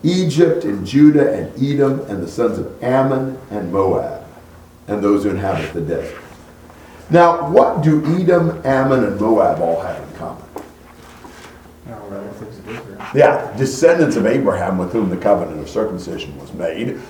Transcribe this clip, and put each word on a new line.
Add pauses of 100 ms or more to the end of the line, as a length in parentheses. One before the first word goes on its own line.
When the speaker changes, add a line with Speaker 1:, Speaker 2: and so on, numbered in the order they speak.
Speaker 1:
Egypt
and
Judah
and (100)
Edom
and
the
sons
of
Ammon (140)
and
Moab (640)
and
those
who
inhabit
the
desert. (880)
Now,
what
do (140)
Edom,
Ammon,
and
Moab
all
have
in
common? (1500)
Speaker 2:
Oh,
relatives
of
Israel. (160)
Speaker 1:
Yeah,
descendants
of
Abraham
with
whom
the
covenant
of
circumcision
was
made. (120)